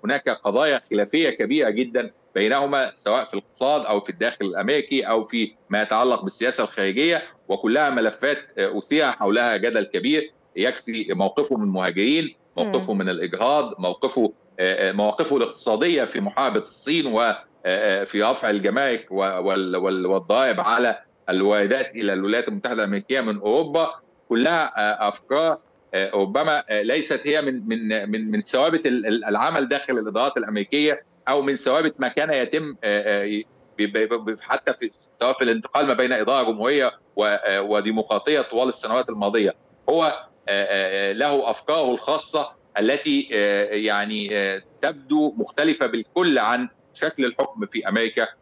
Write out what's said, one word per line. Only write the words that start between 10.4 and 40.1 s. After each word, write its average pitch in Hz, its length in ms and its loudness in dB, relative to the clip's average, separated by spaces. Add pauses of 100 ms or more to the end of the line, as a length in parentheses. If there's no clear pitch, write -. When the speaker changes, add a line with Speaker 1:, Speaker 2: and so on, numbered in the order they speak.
Speaker 1:
يكفي 113 540 -4
موقفه 98 460 0
من 107 60 -2
المهاجرين، 101 760 0 (200)
موقفه 131 360 -2
Speaker 2:
مم. 101 60 0
Speaker 1:
من 95 100 0
الإجهاض، 92 720 0
موقفه، 107 520 0 (280)
آه، 95 280 2
آه، 92 40 -2
مواقفه 107 440 0
الاقتصادية 123 680 0
في 110 160 -6
محاربة 104 400 -2
الصين 151 460 -4
و، 113 140 0
آه، 113 240 0 (220)
آه، 98 380 2
في 101 180 -2
رفع 120 280 0
الجمارك 110 600 0
و-، 95 60 -10
وال-، 95 600 0
وال-، 92 300 0
والضرائب 104 540 2
على 117 380 2 (300)
الواردات 101 680 2
إلى 104 180 -2
الولايات 104 360 -2
المتحدة 107 260 -6
الأمريكية 104 460 -2
من 107 180 -4
أوروبا، 147 520 0 (380)
كلها، 151 360 2 (120)
آه، 107 320 0
أفكار، 151 500 0 (360)
آه، 95 200 0
ربما، 127 560 2
آه، 107 120 2
ليست 131 420 0
هي 147 180 2
من، 127 260 -4
من، 110 420 -2
من، 107 200 -4
من 107 100 0
ثوابت 151 460 0
ال-، 123 200 0
ال-، 110 180 0
العمل 127 440 0
داخل 135 300 -2
الإدارات 110 380 -2
الأمريكية 117 680 0 (260)
أو 139 140 2
من 139 140 0
ثوابت 147 440 0
ما 127 80 0
كان 151 220 -2
يتم، 143 540 -2
آه، 104 400 0
آه، 104 180 -4 (360)
ب-، 104 200 0
ب-، 113 260 0
ب-، 107 160 -6
حتى - 340 -2
في، 117 160 -6 (300)
سواء 123 120 2
في 127 120 0
الانتقال 120 420 0
ما 131 80 2
بين 123 180 2
إدارة 117 380 2
جمهورية 123 420 2 (240)
و-، 104 80 2
آه، 101 380 0
وديمقراطية 107 800 0
طوال 123 280 0
السنوات 123 400 -2
الماضية. 104 460 2 (360)
هو، 160 140 4
آه، 98 1080 -2